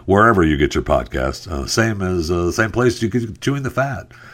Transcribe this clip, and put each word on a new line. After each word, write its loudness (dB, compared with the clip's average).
wherever 6
you 4
get 0
your -2
podcasts. -2
Uh, -6
same -2
as, -2
uh, 0
same 0
place 0
you -2
get -4
Chewing -4
the -6
Fat. -6